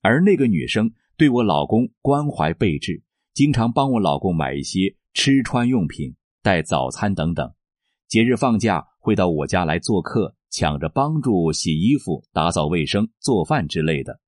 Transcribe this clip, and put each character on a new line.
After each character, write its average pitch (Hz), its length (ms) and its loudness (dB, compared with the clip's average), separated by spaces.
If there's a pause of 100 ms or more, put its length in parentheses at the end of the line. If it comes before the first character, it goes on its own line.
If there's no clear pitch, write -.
而 127 180 2
那 190 160 4
个 135 100 2
女 80 200 0
生 113 260 -2 (240)
对 156 140 4
我 120 120 2
老 76 220 2
公 117 260 0 (120)
关 143 260 0
怀 80 240 -2
备 82 260 0
至， - 240 -8 (300)
经 143 180 2
常 117 220 2
帮 139 180 0
我 120 80 0
老 78 200 2
公 90 180 0
买 67 160 -2
一 69 100 -6
些 95 320 -2 (200)
吃 135 280 2
穿 120 240 -2
用 113 220 0
品、 69 260 -10 (280)
带 92 180 2
早 65 300 -2
餐 101 240 -4
等 82 180 -2
等。 73 180 -4 (580)
节 113 140 2
日 120 140 4
放 120 220 2
假 104 280 -2 (120)
会 107 180 0
到 92 140 2
我 76 160 -2
家 90 180 0
来 80 140 0
做 92 240 -2
客， - 340 -4 (140)
抢 76 280 -2
着 - 120 -4
帮 147 320 -2
助 90 280 2
洗 78 300 -2
衣 127 160 4
服、 87 340 -6
打 85 200 0
扫 78 160 0
卫 80 180 0
生、 104 240 -2 (100)
做 107 240 0
饭 127 240 -2
之 - 140 -6
类 78 240 -2
的。 - 240 -14